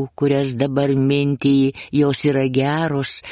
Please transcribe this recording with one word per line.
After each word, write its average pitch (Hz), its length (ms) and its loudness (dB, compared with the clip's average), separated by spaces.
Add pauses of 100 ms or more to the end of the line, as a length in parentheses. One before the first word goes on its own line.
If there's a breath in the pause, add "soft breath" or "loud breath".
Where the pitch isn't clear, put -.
(200)
kurias 139 400 0
dabar 139 320 0
mintiji, 139 840 2 (200 loud breath)
jos 143 320 2
yra 135 200 2
geros 143 760 -2 (100)